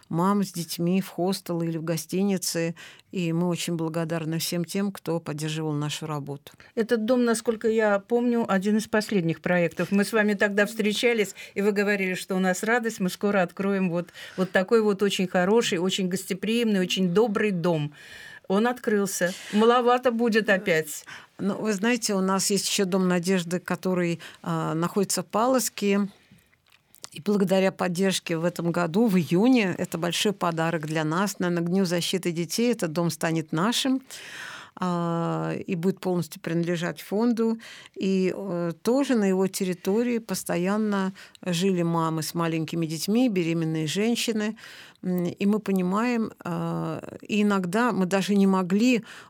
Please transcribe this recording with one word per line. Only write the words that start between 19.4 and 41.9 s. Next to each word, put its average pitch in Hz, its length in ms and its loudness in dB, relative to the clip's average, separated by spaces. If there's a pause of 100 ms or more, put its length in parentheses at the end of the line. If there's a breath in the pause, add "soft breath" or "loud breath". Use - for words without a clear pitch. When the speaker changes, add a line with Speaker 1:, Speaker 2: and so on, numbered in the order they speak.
Speaker 2:
Маловато 240 600 4
будет 226 380 2
опять. 170 540 0 (340 loud breath)
Speaker 1:
Ну, 196 220 -2
вы 214 120 -2
знаете, 226 420 0
у 190 60 2
нас 190 300 2
есть 190 180 0
еще - 160 0
Дом 185 240 2
"Надежды", 180 500 0
который, 175 640 -2 (220 loud breath)
а, 160 320 -2
находится 175 480 0
в - 40 -20
Палоске. 208 800 0 (1040 soft breath)
И - 80 -16
благодаря 190 520 2
поддержке 180 640 -2
в 160 80 -2
этом 170 280 -2
году, 175 360 2
в 185 80 4
июне, 190 640 4
это 175 200 -4
большой 175 340 0
подарок 165 540 -2
для 156 180 -2
нас. 180 360 -2
Наверное, 175 240 0
к 170 60 -2
Дню 190 160 2
защиты 175 460 -2
детей 175 400 0
этот 185 200 -2
дом 170 180 0
станет 160 420 -2
нашим, 240 480 0 (800 loud breath)
а, 170 760 -2 (120)
и 190 80 -4
будет 185 260 -2
полностью 180 420 -4
принадлежать 165 580 -2
фонду. 226 580 0 (360 loud breath)
И, 190 420 0
э, 175 360 -4 (100)
тоже 262 340 2
на 208 80 2
его 190 240 2
территории 196 720 -2
постоянно 190 960 -2 (320 loud breath)
жили 180 360 2
мамы 160 400 0